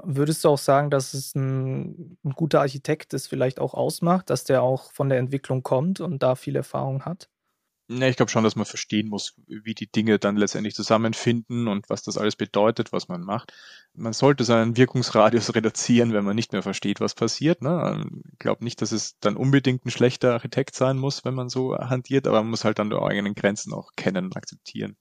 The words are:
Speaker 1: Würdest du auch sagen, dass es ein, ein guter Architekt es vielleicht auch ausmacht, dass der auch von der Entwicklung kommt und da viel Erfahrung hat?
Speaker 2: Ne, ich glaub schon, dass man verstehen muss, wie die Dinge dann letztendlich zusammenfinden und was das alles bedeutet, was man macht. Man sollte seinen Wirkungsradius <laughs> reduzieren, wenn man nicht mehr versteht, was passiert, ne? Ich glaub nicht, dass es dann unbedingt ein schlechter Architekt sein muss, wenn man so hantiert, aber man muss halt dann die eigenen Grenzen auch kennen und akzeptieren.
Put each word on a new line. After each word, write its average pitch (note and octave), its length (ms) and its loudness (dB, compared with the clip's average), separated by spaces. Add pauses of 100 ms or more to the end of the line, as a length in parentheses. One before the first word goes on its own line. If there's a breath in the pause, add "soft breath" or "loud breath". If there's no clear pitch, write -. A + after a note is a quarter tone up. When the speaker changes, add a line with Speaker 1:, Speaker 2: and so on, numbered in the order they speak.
Speaker 1:
Würdest D3+ 400 -2
du E3+ 60 6
auch C#3+ 100 6
sagen, C#3+ 320 2
dass C3+ 240 -2
es C3+ 220 -8
ein, C3+ 880 -4
ein C#3 80 -4
guter D3+ 280 0
Architekt C#3+ 540 -4
es C3+ 140 -8
vielleicht C3 320 -2
auch C3+ 140 -4
ausmacht, E3 560 0
dass C3+ 120 0
der B2+ 200 2
auch B2+ 280 -2
von C#3 200 -2
der B2+ 80 4
Entwicklung C3 440 -2
kommt E3 380 0
und E3 240 -4
da B2+ 100 4
viel C#3 220 -6
Erfahrung C3+ 480 -4
hat? - 240 -10 (600)
Speaker 2:
Ne, B2+ 200 0
ich B2 80 2
glaub A#2+ 140 2
schon, A2 140 2
dass G#2+ 120 2
man G#2+ 80 -2
verstehen - 440 -4
muss, G#2 260 -8 (120)
wie G#2+ 280 -10
die - 160 -12
Dinge G#2+ 280 4
dann G#2 180 0
letztendlich G#2 380 0
zusammenfinden A2+ 920 0
und G2+ 220 -4
was A2 120 -6
das G#2 140 -6
alles G#2+ 200 0
bedeutet, A2 560 0
was F#2+ 160 -4
man F2 140 -8
macht. G2+ 300 -6 (400 loud breath)
Man A2 220 -8
sollte C3+ 300 4
seinen A2+ 340 4
Wirkungsradius A#2 760 4
<laughs> - 0 -
reduzieren, A#2 600 2
wenn G2+ 100 2
man G2+ 120 0
nicht A2+ 160 -2
mehr G2 100 -2
versteht, G2+ 380 -4
was G#2 140 -2
passiert, C#3 460 0
ne? B2 460 -2 (260)
Ich - 60 -20
glaub G#2+ 240 -2
nicht, A#2 180 -6
dass A2 120 -2
es - 260 -4
dann - 180 0
unbedingt C3 480 2
ein B2 60 -6
schlechter B2 420 2
Architekt A#2+ 420 -4
sein C3 220 2
muss, C3+ 300 -4
wenn C3 80 -4
man B2+ 160 -6
so C3 260 -2
hantiert, B2+ 500 -2
aber G#2+ 140 4
man A2+ 100 -2
muss A2+ 140 -2
halt A2 140 2
dann G#2 100 0
die - 80 -2
eigenen G2+ 380 -2
Grenzen G#2 400 -2
auch G2 200 -12
kennen F#2+ 320 -2
und F#2 100 -10
akzeptieren. - 640 -12